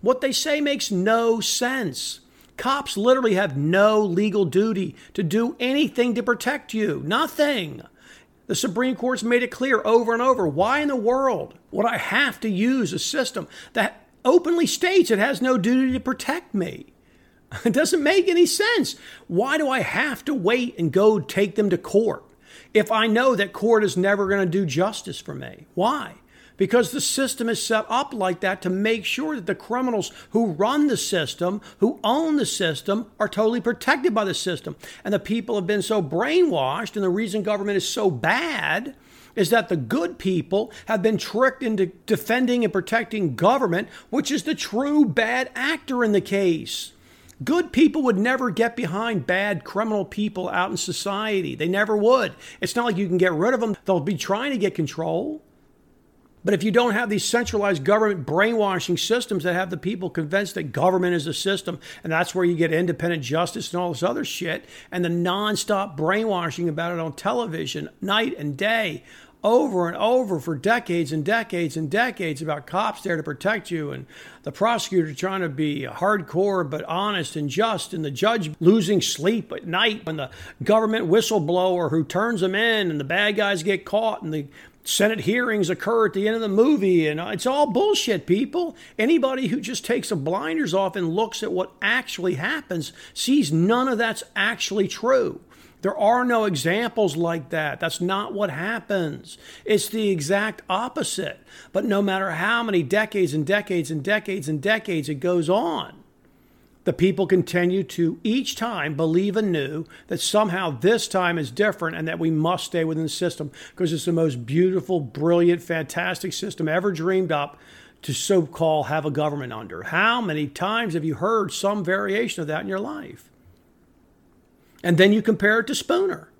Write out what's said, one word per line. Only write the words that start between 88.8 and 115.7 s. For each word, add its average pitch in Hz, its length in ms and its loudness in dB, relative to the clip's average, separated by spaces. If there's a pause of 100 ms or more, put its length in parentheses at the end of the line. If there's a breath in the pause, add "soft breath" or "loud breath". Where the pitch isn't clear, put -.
Anybody 262 500 2
who 190 120 0
just 226 240 -8
takes 247 240 -2
the 208 80 -2
blinders 202 580 -2
off 190 220 0
and 170 180 -2
looks 220 280 -2
at 214 100 -6
what 185 280 -4
actually 196 540 -2
happens 180 580 -6 (220 loud breath)
sees 240 380 2
none 220 360 2
of 233 100 -2
that's 226 260 -2 (100)
actually 202 540 -2
true. 247 520 0 (420 loud breath)
There 190 140 -2
are 233 280 4
no 233 200 2
examples 190 720 0
like 170 340 -2
that. 151 300 -4
That's 170 200 -4
not 196 340 -2
what 196 160 -2
happens. 170 840 -6 (280 loud breath)
It's - 240 2
the 214 220 0
exact 196 580 0
opposite. 214 720 -4 (320 loud breath)
But 196 120 0
no 202 180 2
matter 190 300 0
how 208 300 0
many 196 200 2
decades 190 520 0
and 151 120 0
decades 185 440 -2
and 151 120 -6
decades 196 460 -4
and 156 140 -2
decades 196 460 -2
it 151 80 -4
goes 170 320 0
on, 185 540 -2 (800 soft breath)
the - 80 0
people 180 340 2
continue 180 580 0
to 170 400 -2
each 240 320 -2
time 170 380 -4
believe 175 420 0
anew 160 480 -2 (240 loud breath)
that 185 120 -4
somehow 190 500 0
this 175 360 2
time 175 320 2
is 135 120 -4
different 165 460 -2
and 160 120 -4
that 165 100 -6
we 165 120 0
must 160 340 0
stay 165 200 -2
within 160 200 -2
the 151 40 -4
system 151 420 -4 (260 loud breath)
'cause 170 160 0
it's 160 120 -4
the 175 80 0
most 151 320 0
beautiful, 180 560 2
brilliant, 170 640 2
fantastic 170 720 -4